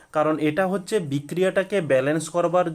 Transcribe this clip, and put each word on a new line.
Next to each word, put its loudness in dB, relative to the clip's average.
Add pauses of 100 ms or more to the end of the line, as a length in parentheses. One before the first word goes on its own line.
(160)
কারণ 2 (140)
এটা 0
হচ্ছে -4 (180)
বিক্রিয়াটাকে 0 (140)
ব্যালেন্স 2 (100)
করবার 2